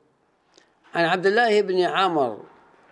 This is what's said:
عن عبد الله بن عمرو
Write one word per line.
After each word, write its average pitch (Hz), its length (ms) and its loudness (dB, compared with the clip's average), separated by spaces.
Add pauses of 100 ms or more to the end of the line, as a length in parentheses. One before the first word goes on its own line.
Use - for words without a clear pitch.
(960)
عن 165 100 0
عبد 175 200 0
الله 214 360 2
بن 185 200 0
عمرو 156 640 -2 (480)